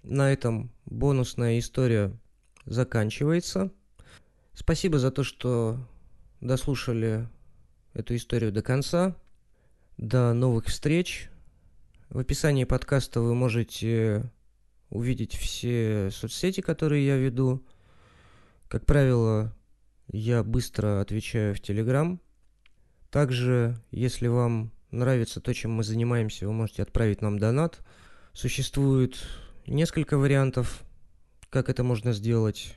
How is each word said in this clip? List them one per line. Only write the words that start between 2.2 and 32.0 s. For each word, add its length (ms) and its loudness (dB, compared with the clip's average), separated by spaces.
заканчивается. 1040 0
Спасибо 460 0
за 120 2
то, 140 -2
что 540 -2
дослушали 840 -2
эту 200 -6
историю 380 -2
до 80 0
конца. 560 0
До 380 2
новых 320 2
встреч. 640 -2
В 120 -4
описании 420 2
подкаста 580 0
вы 140 2
можете 960 0
увидеть 440 -4
все 760 -2
соцсети, 480 -4
которые 440 0
я 120 2
веду. 500 0
Как 180 -2
правило, 680 4
я 380 0
быстро 560 0
отвечаю 560 -2
в 20 -4
Telegram. 640 0
Также, 680 2
если 380 -2
вам 420 0
нравится 480 0
то, 120 -4
чем 200 -4
мы 100 0
занимаемся, 640 -2
вы 60 -2
можете 320 -2
отправить 380 0
нам 180 -2
донат. 400 0
Существует 840 0
несколько 500 0
вариантов, 680 2
как 180 0
это 140 0
можно 300 0